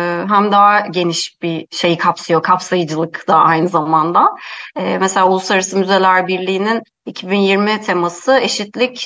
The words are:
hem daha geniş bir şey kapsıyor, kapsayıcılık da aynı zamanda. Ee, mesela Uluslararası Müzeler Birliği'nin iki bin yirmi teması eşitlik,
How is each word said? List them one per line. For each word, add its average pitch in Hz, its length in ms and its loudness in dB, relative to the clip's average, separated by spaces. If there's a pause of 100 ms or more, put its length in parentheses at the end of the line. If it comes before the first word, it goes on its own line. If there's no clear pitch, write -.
(300)
hem 208 220 2
daha 202 280 6
geniş 170 640 -4
bir 165 300 -6
şey 170 260 0
kapsıyor, 165 460 0
kapsayıcılık 170 840 -2
da 160 80 2
aynı 160 320 4
zamanda. 165 640 2 (480)
Ee, 190 200 -2
mesela 190 300 2
Uluslararası 185 500 0
Müzeler 185 500 2
Birliği'nin 190 540 -2 (240)
iki 190 240 -14
bin 202 100 2
yirmi 202 420 2
teması 180 600 0
eşitlik, 240 640 -4